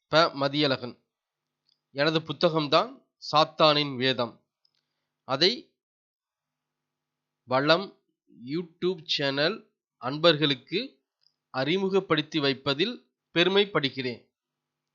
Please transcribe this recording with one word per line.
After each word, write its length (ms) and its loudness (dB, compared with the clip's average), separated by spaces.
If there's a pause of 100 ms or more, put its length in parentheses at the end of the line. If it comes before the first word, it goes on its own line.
(120)
ப. 120 6 (120)
மதியழகன். 600 -2 (1000)
எனது 280 0
புத்தகம்தான் 680 0 (320)
சாத்தானின் 760 2
வேதம். 380 0 (920)
அதை 260 0 (1900)
வளம் 400 2 (600)
YouTube 580 -6
சேனல் 520 -2 (440)
அன்பர்களுக்கு 760 0 (760)
அறிமுகப்படுத்தி 840 -2
வைப்பதில் 540 -2 (420)
பெருமைப்படுகிறேன். 840 0 (760)